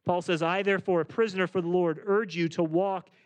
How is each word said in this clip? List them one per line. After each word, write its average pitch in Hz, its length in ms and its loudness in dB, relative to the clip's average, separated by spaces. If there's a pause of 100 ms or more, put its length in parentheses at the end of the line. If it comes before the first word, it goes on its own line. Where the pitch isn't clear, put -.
Paul 180 160 0
says, 165 220 -2
"I, 180 200 0
therefore, 185 380 2
a 147 40 0
prisoner 190 420 0
for 190 140 -2
the 170 80 -2
Lord, 175 360 2
urge 196 320 0
you 170 140 2
to 175 120 0
walk 180 480 0 (160)